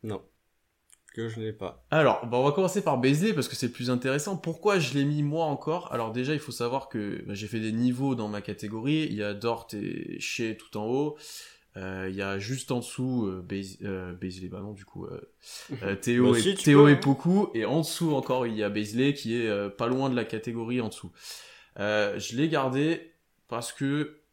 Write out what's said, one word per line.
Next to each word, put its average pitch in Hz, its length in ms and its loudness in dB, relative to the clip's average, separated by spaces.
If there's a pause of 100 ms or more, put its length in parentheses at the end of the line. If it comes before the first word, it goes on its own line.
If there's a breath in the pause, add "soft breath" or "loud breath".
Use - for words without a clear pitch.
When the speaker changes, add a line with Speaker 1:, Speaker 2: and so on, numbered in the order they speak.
Speaker 1:
Non. 107 200 -8 (920)
Que 113 140 -6
je 113 120 -8
n'ai 110 120 -6
pas. - 380 -10
Speaker 2:
Alors, 143 360 4
bah, 120 100 -2
on 131 80 4
va 143 80 4
commencer 190 300 0
par 147 160 2
Bazley, 147 340 4
parce 151 160 -2
que - 80 -10
c'est 123 120 -2
le 120 40 -4
plus 123 180 -6
intéressant. 135 460 -2
Pourquoi 185 420 0
je 135 160 0
l'ai 143 100 2
mis 147 180 0
moi 156 240 0
encore ? 156 460 -4
Alors 113 200 -2
déjà, 127 220 0
il 143 60 -2
faut 123 120 -12
savoir 120 380 -4
que, 104 360 -4
bah, 101 80 -8
j'ai 101 120 -8
fait 110 140 -4
des 110 120 -2
niveaux 127 420 2
dans 110 140 -4
ma 104 140 -6
catégorie. 113 680 -2
Il - 60 -4
y 104 80 -4
a 104 100 -4
Dort 117 400 -4
et 98 480 -6
Shea 110 360 -4
tout - 200 -14
en 107 100 -4
haut. 143 300 -2 (600 loud breath)
Euh, 95 320 -6
il 95 40 -6
y 98 60 -6
a 98 180 -4
juste 123 320 -6
en 123 100 0
dessous, 127 440 -2
euh, 92 160 -4
Baz-, 95 420 -8
euh, 92 300 -6
Bazley, 92 360 -8
bah 92 120 -10
non, 104 120 -10
du 98 120 -16
coup, 90 220 -14
euh, - 260 -14 (380 loud breath)
Speaker 1:
<laughs> 143 120 -8
Speaker 2:
euh, 98 140 -2
Théo 123 360 6
Speaker 1:
Bah 120 60 6
Speaker 2:
et, 113 40 2
Speaker 1:
si, 190 120 2
tu - 100 -6
Speaker 2:
Théo 143 200 12
Speaker 1:
peux, 147 60 12
Speaker 2:
et - 20 12
Speaker 1:
hein. 139 100 6
Speaker 2:
Poku, 175 520 4
et 113 100 2
en 131 160 2
dessous 160 320 0
encore, 127 340 0
il 113 80 -2
y 107 80 -2
a 104 60 0
Bazley 107 460 2
qui 113 220 -4
est, 117 120 0
euh, 101 220 -2
pas 117 160 -2
loin 131 240 0
de 127 40 0
la 117 120 0
catégorie 117 560 -4
en 107 60 -2
dessous. - 240 -12 (680 loud breath)
Euh, 104 380 0
je 98 180 -6
l'ai 156 140 2
gardé 143 640 0 (340)
parce 117 240 -6
que 143 460 -2 (140)